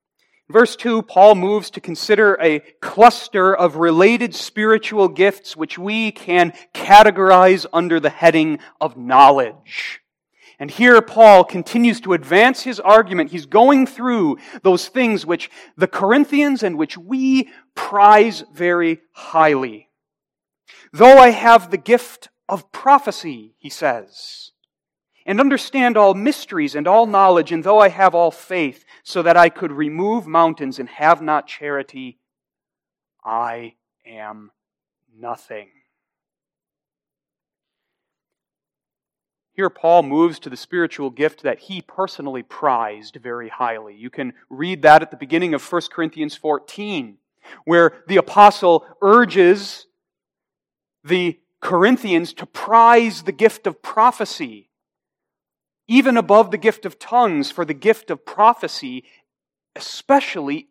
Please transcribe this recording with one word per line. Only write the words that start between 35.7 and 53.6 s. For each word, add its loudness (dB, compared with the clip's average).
Here -6
Paul 0
moves -2
to -20
the -16
spiritual -10
gift -8
that -8
he -18
personally -12
prized -8
very -16
highly. -10
You -20
can -14
read -10
that 6
at -10
the -20
beginning -6
of -8
First -8
Corinthians -10
fourteen, -10
where 0
the 0
apostle 2
urges 0
the -4
Corinthians -2
to -18
prize 0
the -8
gift -2